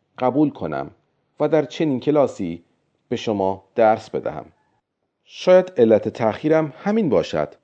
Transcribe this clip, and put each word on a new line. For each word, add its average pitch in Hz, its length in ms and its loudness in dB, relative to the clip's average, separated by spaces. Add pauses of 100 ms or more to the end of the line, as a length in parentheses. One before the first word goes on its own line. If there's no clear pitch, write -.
(180)
قبول 131 320 0
کنم 76 400 -8 (500)
و 151 80 0
در 151 160 0
چنین 143 360 -4
کلاسی 113 600 -2 (460)
به 120 80 -4
شما 98 480 -4 (100)
درس 113 360 2
بدهم. 64 340 -8 (800)
شاید 180 520 2
علت 110 320 4
تأخیرم 151 680 -2
همین 208 320 -2
باشد. 80 560 -2